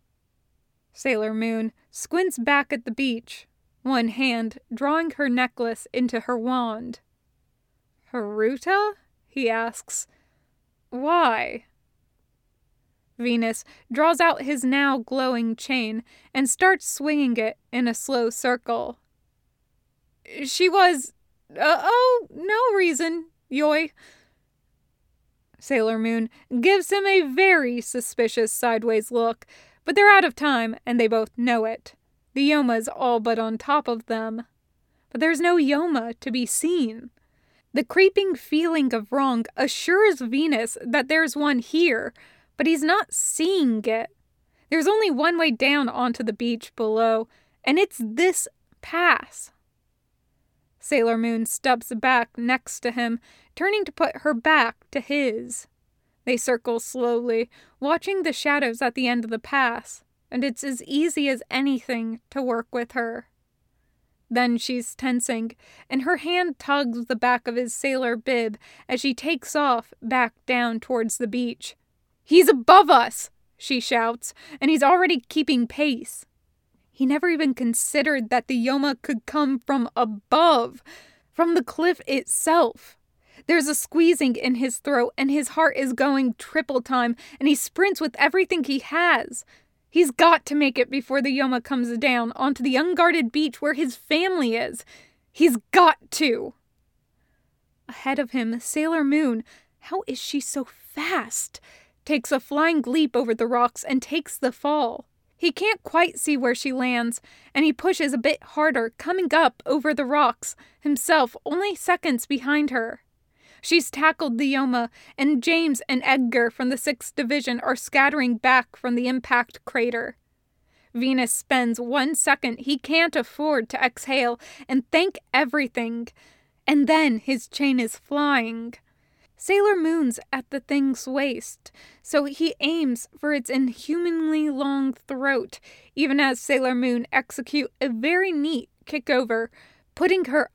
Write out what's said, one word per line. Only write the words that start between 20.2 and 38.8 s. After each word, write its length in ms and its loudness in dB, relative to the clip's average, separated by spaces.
"She 240 2
was, 460 4
uh, 320 2
oh, 480 4
no 460 0
reason, 520 0
Yoi." 420 0
Sailor 400 0
Moon 300 -2
gives 320 2
him 140 0
a 160 4
very 580 2
suspicious 720 -2
sideways 600 0
look, 340 -2
but 100 -2
they're 160 8
out 140 8
of 100 -2
time 400 0
and 140 0
they 80 6
both 300 2
know 280 2
it. 300 -8
The 160 2
Yoma's 380 2
all 320 0
but 180 0
on 200 -4
top 300 0
of 200 -4
them. 400 -6
But 120 -4
there's 200 2
no 160 4
Yoma 600 0
to 120 -8
be 140 -2
seen. 640 -2
The 100 0
creeping 520 2
feeling 580 0